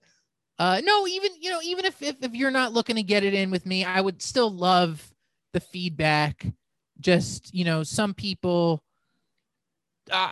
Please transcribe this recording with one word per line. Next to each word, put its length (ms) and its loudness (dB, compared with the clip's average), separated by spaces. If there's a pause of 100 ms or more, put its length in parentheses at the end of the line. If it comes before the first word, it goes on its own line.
(600)
Uh, 240 2
no, 240 2
even, 320 -4
you 100 -8
know, 140 -4
even 220 -4
if, 160 -6
if, 200 -8
if 120 -6
you're 180 -2
not 220 0
looking 240 0
to 60 0
get 200 2
it 100 0
in 180 0
with 140 -2
me, 200 -2
I 160 0
would 200 -2
still 300 0
love 640 2 (400)
the 80 -2
feedback. 840 -2 (560)
Just, 520 0
you 120 -2
know, 180 0
some 300 -2
people, 680 0 (1300)
uh, 200 -2